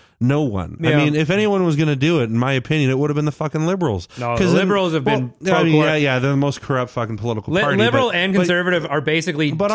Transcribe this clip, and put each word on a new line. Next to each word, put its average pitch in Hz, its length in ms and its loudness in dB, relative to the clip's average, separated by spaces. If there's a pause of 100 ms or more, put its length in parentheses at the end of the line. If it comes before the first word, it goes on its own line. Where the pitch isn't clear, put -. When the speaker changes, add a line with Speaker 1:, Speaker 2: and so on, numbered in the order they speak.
(200)
Speaker 1:
No 143 220 2
one. 98 420 -4
I 160 60 2
Speaker 2:
Yeah. 151 80 2
Speaker 1:
mean, 151 180 2
if 156 140 0
anyone 202 340 2
was 165 100 2
gonna 151 220 2
do 151 240 2
it, 120 40 2
in 113 140 0
my 127 140 0
opinion, 135 380 0
it 131 80 0
would 147 120 0
have 147 60 -4
been 151 80 0
the 151 80 -2
fucking 156 340 -4
liberals. 165 400 -2 (120)
Speaker 2:
No, 120 180 -4
Speaker 1:
'Cause - 20 0
Speaker 2:
the 190 80 2 (120)
Speaker 1:
then, 190 100 2
Speaker 2:
liberals 190 240 0
have 151 120 -2
Speaker 1:
well, 143 140 0
Speaker 2:
been 131 340 -4
Speaker 1:
I 180 120 2
mean, 165 80 2
Speaker 2:
pro-corp. 151 160 4
Speaker 1:
yeah, 156 80 0
yeah, 139 240 0
they're 139 100 0
the 139 60 0
most 139 240 -2
corrupt 127 320 -4
fucking 113 240 -6
political 110 380 -6
Speaker 2:
Li-, 190 80 2
Speaker 1:
party, 147 160 0
Speaker 2:
liberal 233 320 2
Speaker 1:
but, 185 60 -4
Speaker 2:
and 185 160 0
Speaker 1:
but, 196 80 2
Speaker 2:
conservative 175 460 0
are 143 140 -2
basically 156 500 -2
Speaker 1:
but 165 180 -2
Speaker 2:
two, 214 60 0